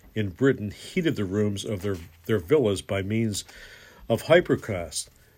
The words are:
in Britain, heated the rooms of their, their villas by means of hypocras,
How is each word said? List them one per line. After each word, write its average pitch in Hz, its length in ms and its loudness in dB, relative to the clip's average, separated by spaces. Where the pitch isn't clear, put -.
in 104 140 0
Britain, 107 420 2
heated 160 420 -2
the 104 100 -4
rooms 101 400 0
of 95 180 -6
their, 98 160 -2
their 110 140 2
villas 104 420 2
by 98 200 -2
means 107 420 -2
of 113 140 2
hypocras, 117 840 2